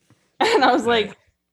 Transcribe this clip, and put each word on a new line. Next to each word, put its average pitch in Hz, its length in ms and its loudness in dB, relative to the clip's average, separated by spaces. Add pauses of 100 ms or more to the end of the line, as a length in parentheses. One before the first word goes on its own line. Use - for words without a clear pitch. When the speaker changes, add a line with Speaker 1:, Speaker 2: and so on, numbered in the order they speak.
(100)
Speaker 1:
<laughs> - 300 -20
and 440 240 2
I 254 80 4
was 254 100 -2
Speaker 2:
Tight. 226 60 -4
Speaker 1:
like, 220 300 -2 (340)